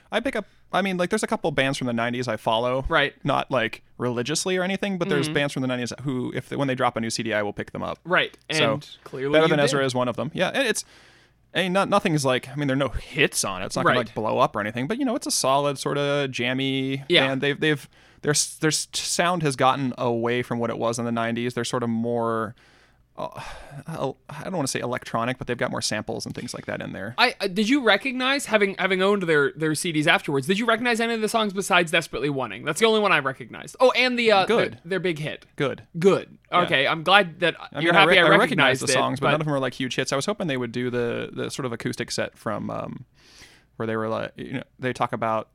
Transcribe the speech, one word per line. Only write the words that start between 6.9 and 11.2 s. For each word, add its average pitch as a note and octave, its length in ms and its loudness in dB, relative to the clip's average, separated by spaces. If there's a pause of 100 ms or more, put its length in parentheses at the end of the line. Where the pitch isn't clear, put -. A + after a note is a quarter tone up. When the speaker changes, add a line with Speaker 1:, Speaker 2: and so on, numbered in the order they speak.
Speaker 1:
a A#2 40 -2
new A2+ 100 -2
C B2 120 -4
D, A2 120 -2
I G#2+ 80 2
will G#2 100 -2
pick - 200 -8
them F#2 100 -8
up. F2 220 -6
Speaker 2:
Right. E3 320 0 (140)
Speaker 1:
So, D3 240 2
Speaker 2:
And - 140 -8 (160)
clearly C#3 280 -4
Speaker 1:
Better D#3 120 6
Speaker 2:
you D#3+ 60 6
Speaker 1:
Than D3+ 80 4
Speaker 2:
did. C#3+ 60 4
Speaker 1:
Ezra C#3 200 2
is B2+ 100 0
one B2 140 0
of A2+ 80 -4
them. B2+ 160 -4
Yeah, E3+ 220 0
and C4 120 2
it's, G#3+ 180 0 (680)